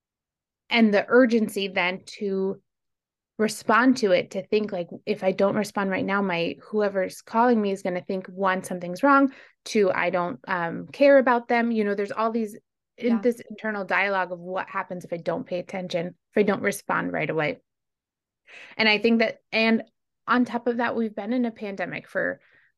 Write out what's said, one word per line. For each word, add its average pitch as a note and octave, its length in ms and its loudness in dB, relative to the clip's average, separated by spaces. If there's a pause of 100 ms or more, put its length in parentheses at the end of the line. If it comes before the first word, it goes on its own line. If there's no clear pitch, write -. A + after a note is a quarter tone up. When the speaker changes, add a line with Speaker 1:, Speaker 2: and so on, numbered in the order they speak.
(720)
Speaker 1:
and A3 240 4
the G3 120 4
urgency A3 640 4
then F#3 320 -2 (180)
to F#3+ 440 -4 (760)
respond A3+ 600 2
to G3 140 2
it, - 180 2
to F#3 160 -8
think, G#3+ 260 -2
like, F3 160 -6 (160)
if G#3 180 -4
I F#3+ 100 2
don't G3 220 2
respond G3+ 360 -2
right F#3+ 120 -2
now, G3 200 0
my, E3+ 400 -2
whoever's G3 580 -2
calling A#3 400 2
me G3 120 0
is G3 100 -8
gonna F3+ 180 -4
think, F#3+ 260 -6
one, F#3 380 -2
something's F3+ 380 -8
wrong, C#4 320 4 (320)
two, G3 260 2
I F3 160 0
don't, F3 400 -4
um, F3 380 -4
care C#4 320 6
about A#3+ 280 2
them. A#3 260 0
You G#3+ 120 0
know, G3+ 100 -2
there's G3+ 160 -4
all G#3+ 200 -2
these, A3 240 -4 (420)
in A#3 200 0
Speaker 2:
Yeah. G3+ 40 0
Speaker 1:
this A#3 300 0
internal G#3 340 -6
dialogue F#3 480 0
of F3 60 -10
what F#3 320 -8
happens F#3 340 -8
if - 80 -10
I E3+ 60 -6
don't E3+ 280 -6
pay F3+ 120 -6
attention, F3+ 480 -6
if - 340 -4
I - 20 6
don't G3 200 2
respond F3 500 -4
right D#3 160 -2
away. D#3+ 300 -2 (1200)
And A3 100 2
I G#3 120 4
think A3+ 220 4
that, - 180 0 (120)
and A3+ 320 2 (440)
on A#3+ 180 2
top A#3 220 -6
of A#3+ 100 0
that, A#3 180 -2
we've A3 200 -4
been G#3+ 180 -6
in B3+ 140 0
a A3+ 40 -4
pandemic F#3+ 560 -8
for F3+ 320 -4 (400)